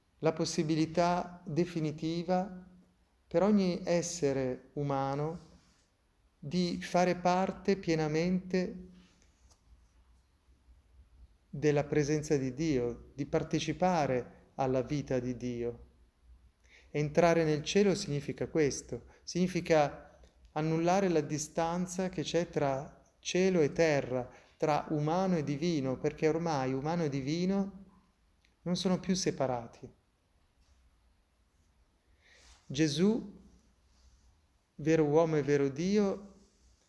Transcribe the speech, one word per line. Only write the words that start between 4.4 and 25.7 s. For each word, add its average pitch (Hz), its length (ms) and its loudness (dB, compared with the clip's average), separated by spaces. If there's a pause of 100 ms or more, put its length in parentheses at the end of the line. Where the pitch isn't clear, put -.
umano 143 720 -2 (920)
di 175 420 -2
fare 180 360 2
parte 185 600 0
pienamente 175 1120 -2 (2500)
della 147 340 2
presenza 151 520 0
di 131 180 -2
Dio, 127 600 -2
di 139 120 -6
partecipare 156 1300 -2
alla 131 280 0
vita 131 360 -2
di 123 180 -4
Dio. 120 480 -6 (1080)
Entrare 165 540 4
nel 151 180 2
cielo 196 320 4
significa 139 520 -4
questo, 131 600 -2 (160)
significa 170 960 0 (340)
annullare 165 560 2
la 165 120 2
distanza 170 880 -4
che 170 140 -6
c'è 170 260 -2
tra 139 460 -2 (240)
cielo 185 420 2
e 143 120 4
terra, 127 580 2 (260)
tra 151 340 0
umano 165 460 0
e 151 60 0
divino, 143 560 -2